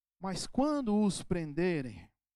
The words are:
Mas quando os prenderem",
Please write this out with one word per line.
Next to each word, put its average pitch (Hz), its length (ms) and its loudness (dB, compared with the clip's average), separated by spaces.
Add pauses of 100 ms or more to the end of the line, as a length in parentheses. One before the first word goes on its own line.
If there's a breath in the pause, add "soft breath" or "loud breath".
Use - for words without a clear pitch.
(200)
Mas 185 280 -6
quando 254 560 2
os 196 180 2
prenderem", 156 880 -2 (260)